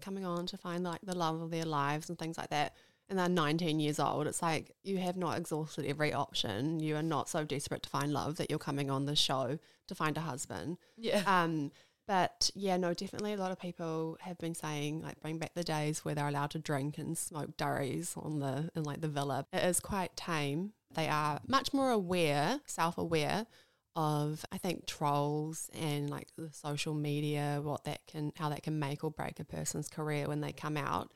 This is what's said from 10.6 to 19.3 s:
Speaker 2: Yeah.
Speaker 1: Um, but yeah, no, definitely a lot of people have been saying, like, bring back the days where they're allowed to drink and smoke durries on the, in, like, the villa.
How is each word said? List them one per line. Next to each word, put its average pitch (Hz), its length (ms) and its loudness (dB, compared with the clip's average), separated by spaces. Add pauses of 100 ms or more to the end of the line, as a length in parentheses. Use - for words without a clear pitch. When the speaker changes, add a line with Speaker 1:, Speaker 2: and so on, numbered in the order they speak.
Speaker 2:
Yeah. 220 280 2
Speaker 1:
Um, 165 460 4 (360)
but - 480 2
yeah, 190 200 2
no, 180 180 2
definitely 202 400 -4
a 208 40 -4
lot 190 140 -2
of 180 80 -6
people 160 600 -4
have 180 160 -10
been 165 180 -4
saying, 151 460 -2
like, 151 200 -10
bring 160 160 -4
back 160 160 -6
the 175 100 -2
days 156 400 0
where 151 100 -2
they're 147 140 0
allowed 143 240 0
to 160 80 -4
drink 147 380 -2
and 156 200 -4
smoke - 380 -6
durries 143 640 0
on 151 220 -2
the, 139 360 0
in, 160 80 -2
like, 143 160 -4
the 156 80 0
villa. 143 460 0